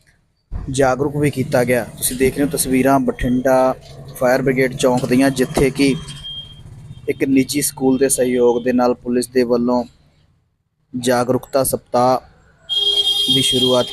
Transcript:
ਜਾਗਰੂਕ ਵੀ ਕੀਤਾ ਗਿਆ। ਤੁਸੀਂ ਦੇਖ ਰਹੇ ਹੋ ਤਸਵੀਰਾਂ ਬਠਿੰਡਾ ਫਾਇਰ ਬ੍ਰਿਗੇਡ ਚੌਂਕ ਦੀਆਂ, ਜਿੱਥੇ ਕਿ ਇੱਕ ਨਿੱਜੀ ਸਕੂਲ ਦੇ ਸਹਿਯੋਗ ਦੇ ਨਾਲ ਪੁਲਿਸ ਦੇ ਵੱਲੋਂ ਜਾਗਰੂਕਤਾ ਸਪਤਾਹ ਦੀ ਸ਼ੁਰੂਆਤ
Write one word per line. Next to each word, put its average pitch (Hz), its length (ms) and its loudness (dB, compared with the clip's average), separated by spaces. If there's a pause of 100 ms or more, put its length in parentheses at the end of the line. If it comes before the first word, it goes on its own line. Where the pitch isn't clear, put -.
(720)
ਜਾਗਰੂਕ 135 460 0
ਵੀ 147 120 0
ਕੀਤਾ 131 340 -2
ਗਿਆ। 120 200 0 (140)
ਤੁਸੀਂ - 200 -6
ਦੇਖ 131 200 0
ਰਹੇ 143 80 0
ਹੋ 135 40 -2
ਤਸਵੀਰਾਂ 131 500 2
ਬਠਿੰਡਾ 131 760 0 (440)
ਫਾਇਰ 131 220 2
ਬ੍ਰਿਗੇਡ 131 340 0
ਚੌਂਕ 131 300 0
ਦੀਆਂ, 131 240 4
ਜਿੱਥੇ 131 400 0
ਕਿ 135 260 0 (1120)
ਇੱਕ 147 140 -2
ਨਿੱਜੀ 135 380 0
ਸਕੂਲ 131 360 0
ਦੇ 135 120 2
ਸਹਿਯੋਗ 123 540 2
ਦੇ 123 100 0
ਨਾਲ 123 200 2
ਪੁਲਿਸ 123 340 -4
ਦੇ 127 160 0
ਵੱਲੋਂ 120 400 0 (1160)
ਜਾਗਰੂਕਤਾ 123 640 0
ਸਪਤਾਹ 123 540 0 (1160)
ਦੀ 135 60 2
ਸ਼ੁਰੂਆਤ 123 520 2